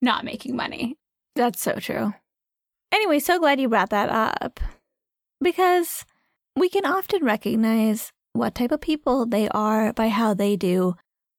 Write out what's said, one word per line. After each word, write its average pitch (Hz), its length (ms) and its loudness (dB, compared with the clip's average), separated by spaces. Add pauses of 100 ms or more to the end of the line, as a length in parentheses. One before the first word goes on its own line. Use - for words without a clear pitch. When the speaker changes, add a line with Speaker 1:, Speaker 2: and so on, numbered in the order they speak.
Speaker 1:
not 247 220 0
making 240 320 -10
money. 240 400 -6 (400)
Speaker 2:
That's 240 260 -2
so - 140 -2
true. - 360 -4 (800)
Anyway, 359 280 2
so 359 180 2
glad 285 220 2
you 262 80 0
brought 214 220 0
that 202 200 0
up. - 480 -2 (840)
Because 359 640 2 (520)
we 359 120 4
can 392 160 0
often 359 400 0
recognize 220 840 0 (220)
what 233 240 -2
type 247 160 -2
of 302 80 0
people 277 460 0
they 214 240 0
are 214 420 0
by 226 160 0
how 220 260 0
they 202 220 0
do 180 400 0 (420)